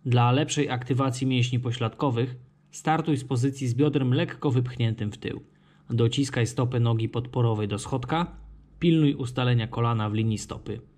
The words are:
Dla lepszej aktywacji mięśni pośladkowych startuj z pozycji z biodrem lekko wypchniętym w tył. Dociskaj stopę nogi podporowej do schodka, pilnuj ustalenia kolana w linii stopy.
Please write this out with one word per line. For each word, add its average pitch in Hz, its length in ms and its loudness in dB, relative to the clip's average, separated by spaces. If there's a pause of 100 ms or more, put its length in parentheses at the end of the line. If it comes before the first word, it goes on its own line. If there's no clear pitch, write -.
Dla 120 260 4
lepszej 131 380 0
aktywacji 127 580 -2
mięśni 123 320 2
pośladkowych 120 760 -2 (360)
startuj 160 460 0
z - 60 -6
pozycji 135 440 -2
z 117 60 0
biodrem 135 400 2
lekko 123 380 0
wypchniętym 113 600 0
w - 60 -14
tył. - 240 -8 (480)
Dociskaj 120 580 2
stopę 123 320 -2
nogi 113 300 0
podporowej 117 580 -2
do 101 120 -2
schodka, 151 560 -4 (440)
pilnuj 160 340 4
ustalenia 123 540 0
kolana 117 420 0
w 104 40 -4
linii 110 240 0
stopy. - 440 -10 (160)